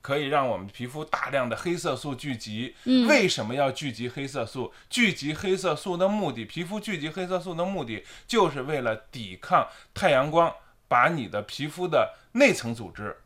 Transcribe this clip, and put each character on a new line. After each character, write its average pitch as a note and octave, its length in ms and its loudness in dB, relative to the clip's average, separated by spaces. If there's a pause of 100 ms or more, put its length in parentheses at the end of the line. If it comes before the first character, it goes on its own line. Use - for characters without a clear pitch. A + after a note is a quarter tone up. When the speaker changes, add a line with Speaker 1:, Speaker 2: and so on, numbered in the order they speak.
Speaker 1:
可 C#3 160 -2
以 D3 120 -2
让 C#3 200 2
我 G#2+ 80 0
们 F#2 100 -8
皮 A#2 200 -10
肤 D3 180 -8
大 - 240 -2
量 C3 180 0
的 A2+ 80 -4
黑 F3 220 -4
色 D#3 180 -2
素 C#3 200 -8
聚 C3+ 200 -6
集。 A2 400 -8 (100)
Speaker 2:
嗯。 B3+ 220 4
Speaker 1:
为 A#3 220 6
什 - 160 -2
么 A2+ 100 -6
要 C#3 160 2
聚 C3+ 220 -6
集 A#2 160 -6
黑 C#3 180 -8
色 B2+ 200 -6
素？ A#2+ 260 -8 (160)
聚 A3+ 240 2
集 D3 220 -4
黑 F#3+ 200 0
色 F3+ 220 0
素 F#3 180 -4
的 F3+ 140 2
目 G3 240 0
的， A2+ 140 -8
皮 E3+ 180 -6
肤 G3+ 160 -8
聚 G3+ 180 -4
集 D3+ 120 -6
黑 F3+ 160 -6
色 F#3 120 -2
素 E3+ 160 -8
的 F3 120 0
目 F#3 180 -4
的， A2 180 -8 (240)
就 G#3 220 6
是 C3+ 140 -4
为 C#3+ 180 -2
了 A2+ 160 0 (160)
抵 G2 240 -10
抗 - 320 2 (240)
太 G3 160 2
阳 C#3+ 220 4
光 E3 200 6 (380)
把 B2+ 220 6
你 C3+ 180 -2
的 G#2 140 -4
皮 C3+ 260 -8
肤 F3+ 180 -6
的 C3+ 280 2 (220)
内 B3+ 160 8
层 A#2 220 -4
组 A2 160 -12
织， G#2 360 -10